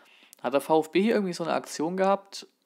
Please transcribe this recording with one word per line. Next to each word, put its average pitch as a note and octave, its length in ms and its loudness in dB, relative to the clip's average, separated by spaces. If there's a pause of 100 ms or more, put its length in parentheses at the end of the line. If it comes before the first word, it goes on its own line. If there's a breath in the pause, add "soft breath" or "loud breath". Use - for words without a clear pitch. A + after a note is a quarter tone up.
(400 loud breath)
Hat B2 140 -2
der C#3+ 60 2
V D#3+ 200 2
F D#3 120 -4
B F3+ 100 4
hier A3+ 120 2
irgendwie F#3+ 200 -2
so E3+ 80 -8
eine D#3 100 -4
Aktion D3 440 -4
gehabt? G3 500 -2 (200)